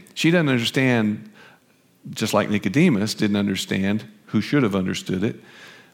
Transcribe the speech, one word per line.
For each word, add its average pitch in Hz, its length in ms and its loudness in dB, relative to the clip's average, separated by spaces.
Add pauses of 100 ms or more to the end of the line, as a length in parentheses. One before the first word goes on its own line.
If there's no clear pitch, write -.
(140)
She 160 180 2
doesn't 170 160 4
understand 117 800 0 (800)
just 110 240 -4
like 104 160 2
Nicodemus, 107 680 2
didn't 104 220 0
understand, 101 680 -2 (220)
who 113 140 -2
should 143 220 0
have 101 120 0
understood 92 480 -2
it. - 140 -2 (580)